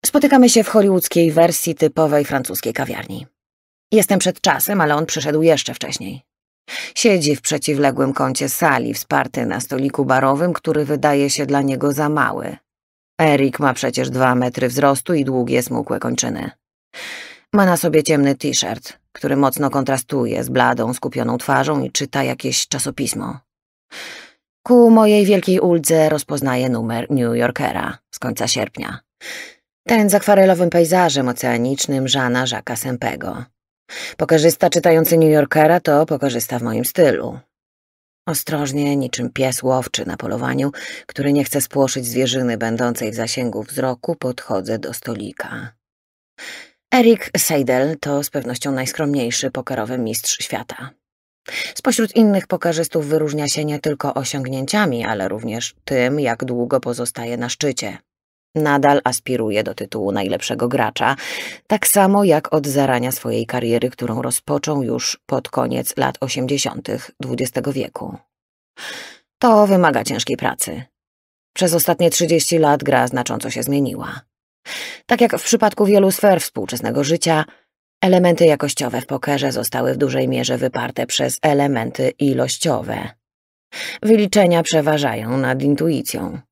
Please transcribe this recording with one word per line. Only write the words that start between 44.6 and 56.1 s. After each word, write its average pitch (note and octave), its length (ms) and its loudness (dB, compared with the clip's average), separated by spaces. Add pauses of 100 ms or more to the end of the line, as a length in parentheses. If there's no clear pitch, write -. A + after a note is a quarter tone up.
do - 160 -10
stolika. A2 760 -10 (1200)
Eric A#3 260 6 (160)
Seidel C#3+ 640 0
to C#3+ 240 -2
z - 60 -8
pewnością B2+ 420 -6
najskromniejszy C3 800 -2
pokerowy B2 480 -6
mistrz A2 460 -4
świata. - 460 -10 (840)
Spośród A#3 420 -2
innych G#3 300 4
pokerzystów E3 600 -2
wyróżnia D3+ 420 0
się D3+ 160 -2
nie D3 160 -4
tylko D3 340 -4
osiągnięciami, C3+ 880 -4
ale G2+ 240 -4
również A2 460 -8 (100)
tym, C3 360 0